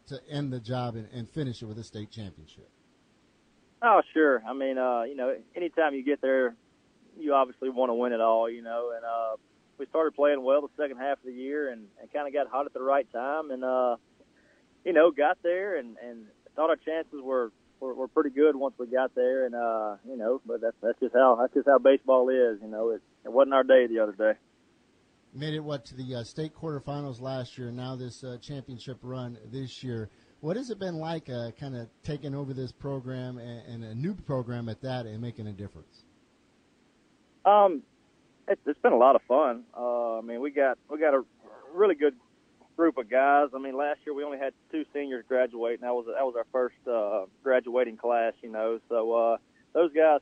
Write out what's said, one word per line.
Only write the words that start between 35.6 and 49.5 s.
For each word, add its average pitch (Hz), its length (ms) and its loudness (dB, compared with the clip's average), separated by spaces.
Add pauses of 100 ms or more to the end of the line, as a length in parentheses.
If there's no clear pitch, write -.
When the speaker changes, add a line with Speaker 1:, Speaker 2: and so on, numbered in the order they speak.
Speaker 2:
Um, 196 400 6 (640)
it's, - 180 0
it's 147 140 -2
been 240 120 4
a 127 60 6
lot 131 160 8
of - 80 2
fun. 123 400 2 (140)
Uh, 120 420 -2
I - 40 -8
mean, 117 180 -10
we 143 100 -6
got, 135 280 2 (120)
we 151 80 -8
got 151 160 2
a 131 80 2 (500)
really 190 220 2
good 143 220 2 (600)
group 165 200 2
of 117 140 -6
guys. 139 460 4
I - 20 -8
mean, 135 180 -8
last 147 300 -4
year 151 80 -6
we 143 80 -6
only 143 160 -8
had 135 140 -4 (180)
two 156 140 -6 (100)
seniors 135 320 -6
graduate, 117 540 0
and - 20 -14
that 123 100 -4
was, 120 140 -4
that 117 180 -4
was 123 140 -4
our 113 140 -4
first, 123 240 -2 (120)
uh, 104 380 -2 (160)
graduating 123 540 0
class, 117 440 0
you 117 120 -14
know. 110 260 -4 (100)
So, 113 240 -2
uh, 117 240 2 (360)